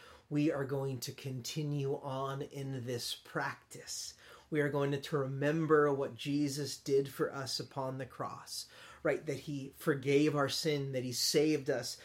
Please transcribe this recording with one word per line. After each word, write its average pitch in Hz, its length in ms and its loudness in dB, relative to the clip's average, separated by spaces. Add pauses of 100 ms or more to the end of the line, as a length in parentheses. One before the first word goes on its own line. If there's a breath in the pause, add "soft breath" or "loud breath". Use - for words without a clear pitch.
(300 loud breath)
we 147 220 2
are 135 140 -2
going 135 360 -4
to 127 100 -8
continue 139 880 -4
on 135 400 -4
in 135 440 -6
this 123 380 -4
practice. - 920 -8 (340 loud breath)
We 151 120 2
are 143 80 4
going 139 220 2
to, 143 60 0
to 143 200 -2
remember 147 760 4
what 117 220 -2
Jesus 143 640 -2
did 139 320 2
for - 240 -2
us 131 260 -4
upon 131 380 -6
the 131 80 -6
cross, - 600 -10 (380 loud breath)
right? 135 220 2
That 139 120 -2
he 135 400 -8
forgave 143 580 4
our 139 140 4
sin, 139 440 0
that 127 100 -2
he 127 80 -4
saved 151 580 4
us, 127 360 -2